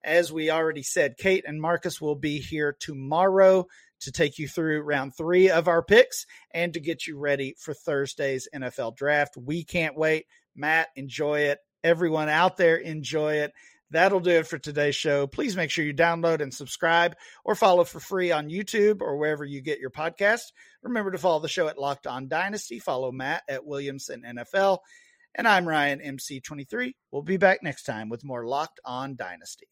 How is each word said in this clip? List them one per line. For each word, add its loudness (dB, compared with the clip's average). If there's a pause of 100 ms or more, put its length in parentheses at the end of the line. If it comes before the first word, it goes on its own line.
As 2
we 0
already 0
said, 0
Kate 2
and -8
Marcus -4
will -2
be -4
here -4
tomorrow 4 (340)
to -12
take 0
you -6
through -2
round -4
three 6
of 4
our 4
picks 4 (260)
and -4
to -6
get -6
you -12
ready -2
for -12
Thursday's -4
N -10
F -8
L -6
draft. 0
We -6
can't -2
wait. 0 (300)
Matt, 0
enjoy -2
it. 2 (240)
Everyone 2
out 4
there, 6
enjoy -4
it. -2 (380)
That'll 4
do 2
it 4
for -8
today's -2
show. 2
Please -4
make -4
sure -2
you -4
download 2
and -6
subscribe 0 (280)
or 0
follow 6
for -8
free -2
on 0
YouTube 2
or -4
wherever -2
you -10
get -6
your -10
podcast. -2 (300)
Remember -4
to -8
follow 2
the -6
show 0
at -8
Locked -4
On -8
Dynasty. -4
Follow -2
Matt -4
at -8
Williamson -10
N -14
F -12
L. 2 (520)
And 0
I'm 4
Ryan 0
M -10
C -12
twenty-three. -8 (160)
We'll -6
be -2
back 4
next -8
time -8
with -10
more -8
Locked -6
On -8
Dynasty. -14